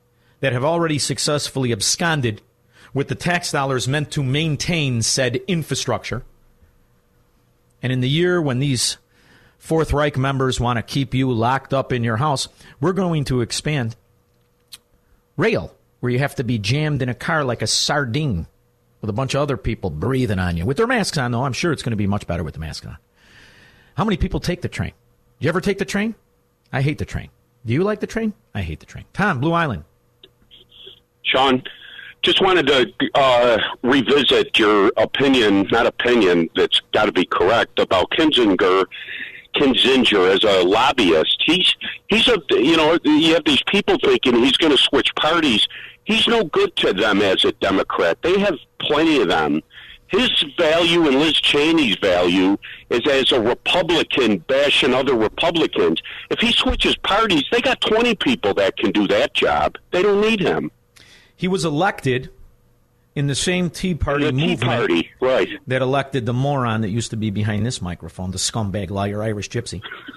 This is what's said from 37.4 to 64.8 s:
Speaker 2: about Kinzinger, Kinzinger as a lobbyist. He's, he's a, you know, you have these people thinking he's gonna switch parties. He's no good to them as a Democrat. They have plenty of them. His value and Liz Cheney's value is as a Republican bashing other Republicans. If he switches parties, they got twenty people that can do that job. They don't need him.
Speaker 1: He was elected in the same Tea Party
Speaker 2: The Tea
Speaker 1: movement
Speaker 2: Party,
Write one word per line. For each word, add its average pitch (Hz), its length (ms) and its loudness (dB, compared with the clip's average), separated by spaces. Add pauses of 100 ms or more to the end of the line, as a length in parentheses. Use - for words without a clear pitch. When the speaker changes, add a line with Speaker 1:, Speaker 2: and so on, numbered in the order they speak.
Speaker 2:
about 92 320 2
Kinzinger, 98 720 4 (720)
Kinzinger 110 800 4
as 98 100 2
a 98 200 4
lobbyist. 98 840 2
He's, 180 280 2 (340)
he's 220 200 2
a, 233 100 4 (140)
you 151 260 4
know, 160 260 4
you 160 300 4
have 165 120 2
these - 220 2
people - 360 2
thinking 127 320 2
he's 123 220 4
gonna 151 200 4
switch - 380 0
parties. 151 520 0 (380)
He's 220 220 0
no 233 180 2
good 190 320 0
to 131 160 0
them 101 280 2
as 95 220 2
a 98 100 2
Democrat. 95 680 0
They 185 180 2
have 196 160 0 (240)
plenty 151 420 2
of 92 60 2
them. 78 340 0 (480)
His 240 200 0 (280)
value 170 480 2
and 135 140 2
Liz 156 140 2
Cheney's 147 640 2
value 92 600 2 (320)
is 120 120 0 (100)
as 135 220 2
a 127 80 2
Republican 135 960 0
bashing 135 560 0
other 135 240 0
Republicans. 120 840 0 (280)
If - 100 -4
he 233 140 2
switches 247 420 0
parties, 190 560 0
they 240 80 2
got 247 220 -2
twenty 226 340 2
people 104 380 0
that 95 240 0
can 104 140 0
do 104 180 2
that 113 240 2
job. - 420 0 (160)
They 180 100 0
don't 202 200 4
need 214 180 2
him. 156 320 -2 (640)
Speaker 1:
He 185 140 -4
was 180 160 -2
elected 147 640 -2 (840)
in 143 120 -2
the 139 80 -4
same 180 340 -2
Tea 185 260 -4
Party 143 280 -2
Speaker 2:
The 147 80 0
Tea 127 60 -2
Speaker 1:
movement 160 240 -2
Speaker 2:
Party, 120 480 0 (100)